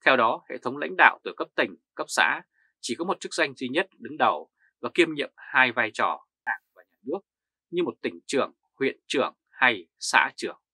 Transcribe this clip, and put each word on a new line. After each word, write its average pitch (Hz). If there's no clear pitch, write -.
Theo 135
đó, 123
hệ 127
thống 127
lãnh 156
đạo 147
từ 92
cấp 160
tỉnh, 107
cấp 151
xã 139
chỉ 120
có 170
một 185
chức -
danh 139
duy 127
nhất 170
đứng 156
đầu 104
và -
kiêm 160
nhiệm 143
hai 131
vai 110
trò 87
Đảng 113
và 90
Nhà -
nước 147
như 175
một 127
tỉnh 87
trưởng, 123
huyện 131
trưởng 110
hay 117
xã -
trưởng. -